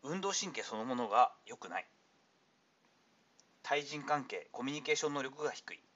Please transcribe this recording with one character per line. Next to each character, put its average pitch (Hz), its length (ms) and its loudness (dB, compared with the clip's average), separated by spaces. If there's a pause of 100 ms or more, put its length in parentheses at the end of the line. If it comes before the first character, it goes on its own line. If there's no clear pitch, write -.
運 165 180 -2
動 196 100 0
神 185 220 -2
経 110 100 -4
そ 110 140 -4
の 110 80 -2
も 127 100 0
の 120 140 0
が 117 240 8 (120)
良 107 120 -12
く 95 120 -12
な 90 100 -2
い。 - 80 -12 (1700)
対 147 220 2
人 143 200 -6
関 143 220 0
係、 92 260 -6
コ 120 120 -6
ミ 135 80 0
ュ 147 40 -2
ニ 151 80 -6
ケ 151 100 2
ー - 20 6
シ 156 100 -2
ョ 151 40 4
ン 143 40 -2
能 143 80 0
力 135 220 -6
が 139 80 0
低 - 220 -12
い。 - 60 -16 (160)